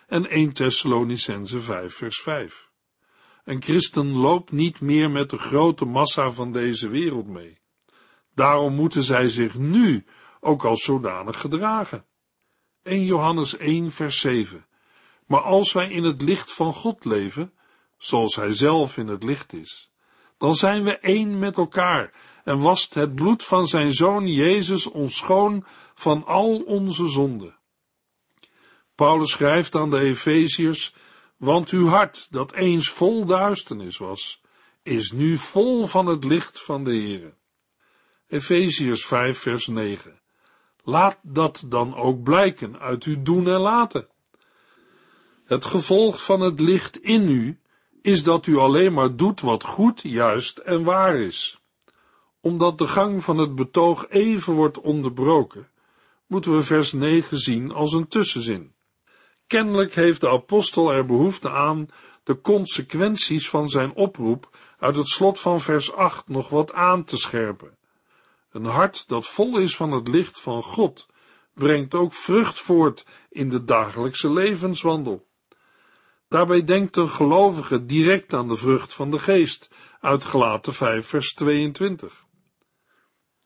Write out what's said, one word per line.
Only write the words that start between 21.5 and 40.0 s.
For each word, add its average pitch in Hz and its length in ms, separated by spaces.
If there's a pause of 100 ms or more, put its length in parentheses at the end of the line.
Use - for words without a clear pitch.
elkaar 175 560 (320)
en 139 140
wast 165 360
het 147 200
bloed 190 300
van 185 220
zijn 147 260
Zoon 196 340
Jezus 175 600
ons 143 300
schoon 202 480 (300)
van 151 300
al 214 360
onze 185 480
zonden." 131 480 (1400)
Paulus 151 360
schrijft 156 440
aan 151 160
de 139 80
Efeziërs: 156 960 (420)
"Want 160 340
uw 180 160
hart, 190 440
dat 185 220
eens 175 380
vol 214 340
duisternis 180 720
was, - 420 (420)
is 110 300
nu 156 240
vol 233 500
van 185 200
het 156 180
licht 160 380
van 139 220
de 131 60
Heere." 101 440 (920)
Efeziërs 147 800
vijf 127 320
vers 120 280
negen. 107 540 (640)